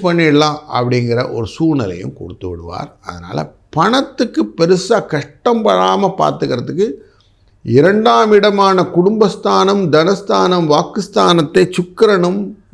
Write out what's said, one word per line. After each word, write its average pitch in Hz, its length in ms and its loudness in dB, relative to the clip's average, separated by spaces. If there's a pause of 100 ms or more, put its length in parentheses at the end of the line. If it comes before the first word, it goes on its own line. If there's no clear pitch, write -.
பண்ணிடலாம் 151 560 2 (140)
அப்படிங்கிற 123 600 -2
ஒரு 117 140 -6
சூழ்நிலையும் 120 640 -4
கொடுத்து 90 360 -14
விடுவார். 85 520 -12
அதனால 87 520 -10 (180)
பணத்துக்கு 233 760 -2 (120)
பெருசா 180 500 0
கஷ்டம் 220 580 -4
படாம 185 540 0
பார்த்துக்கிறதுக்கு 151 720 -2 (720)
இரண்டாம் 214 720 4
இடமான 196 500 4
குடும்பஸ்தானம், 196 1080 0
தனஸ்தானம், 180 760 2
வாக்குஸ்தானத்தை 170 1120 0
சுக்கிரனும் 190 760 0 (200)